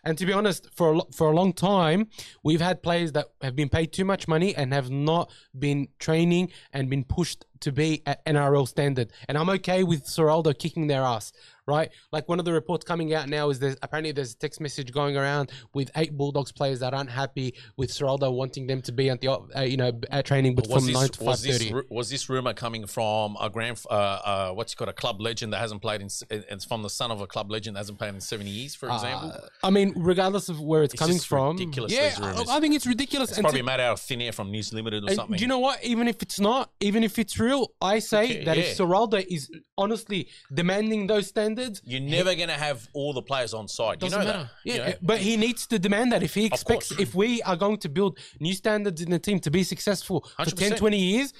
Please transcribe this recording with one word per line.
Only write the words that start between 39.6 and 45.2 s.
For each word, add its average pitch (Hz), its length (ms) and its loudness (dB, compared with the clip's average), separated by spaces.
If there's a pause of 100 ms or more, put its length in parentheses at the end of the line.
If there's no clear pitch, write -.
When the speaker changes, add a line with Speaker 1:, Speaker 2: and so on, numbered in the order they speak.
Speaker 1:
honestly 202 500 -2 (240)
demanding 196 560 0
those 202 200 2
standards, 220 580 -2
Speaker 2:
You're 131 160 -6
Speaker 1:
he 139 80 -4
Speaker 2:
never 180 260 4
gonna 165 180 -2
have 143 400 -4
all 143 200 -4
the 127 80 -2
players 123 320 -2
on 107 140 -8
side. 104 340 -2
You 185 80 -2
Speaker 1:
Doesn't 196 120 0
Speaker 2:
know 185 40 0
Speaker 1:
matter. 202 140 -2
Speaker 2:
that, 131 100 -8 (160)
Speaker 1:
Yeah, 240 80 -4
Speaker 2:
you 240 60 -2 (120)
know? - 20 -4 (100)
Speaker 1:
but 208 160 2
he 214 180 2